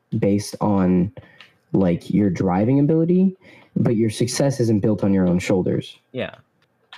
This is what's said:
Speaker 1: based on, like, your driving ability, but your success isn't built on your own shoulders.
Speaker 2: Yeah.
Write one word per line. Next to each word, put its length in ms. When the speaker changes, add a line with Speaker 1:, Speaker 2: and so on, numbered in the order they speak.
Speaker 1:
based 420
on, 520
like, 380
your 200
driving 480
ability, 580
but 220
your 140
success 500
isn't 200
built 220
on 100
your 140
own 140
shoulders. 580
Speaker 2:
Yeah. 240